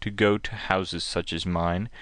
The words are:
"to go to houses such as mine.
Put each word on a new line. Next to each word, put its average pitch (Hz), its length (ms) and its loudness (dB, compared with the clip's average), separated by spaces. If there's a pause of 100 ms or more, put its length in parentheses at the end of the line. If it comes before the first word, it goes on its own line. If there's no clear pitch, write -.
"to 107 100 -4
go 104 260 6
to - 180 -6
houses 95 480 0
such - 280 -2
as 82 140 -2
mine. 87 440 0 (120)